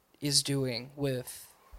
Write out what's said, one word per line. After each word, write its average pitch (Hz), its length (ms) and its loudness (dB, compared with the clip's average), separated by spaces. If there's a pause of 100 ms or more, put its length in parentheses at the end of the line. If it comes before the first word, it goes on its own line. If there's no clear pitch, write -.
(200)
is 139 240 4
doing 131 520 0
with, 135 520 -2 (320)